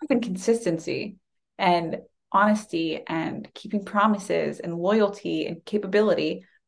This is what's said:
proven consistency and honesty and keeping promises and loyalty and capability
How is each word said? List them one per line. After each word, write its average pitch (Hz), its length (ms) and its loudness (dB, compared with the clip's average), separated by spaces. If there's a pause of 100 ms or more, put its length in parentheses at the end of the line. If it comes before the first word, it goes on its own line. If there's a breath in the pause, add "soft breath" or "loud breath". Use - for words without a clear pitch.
proven 247 220 0
consistency 185 920 -2 (400)
and 170 420 2 (340)
honesty 196 760 2
and 160 480 -4
keeping 202 300 -6
promises 190 760 0
and 170 160 -6
loyalty 185 680 0
and - 180 -10
capability 190 800 0 (240 loud breath)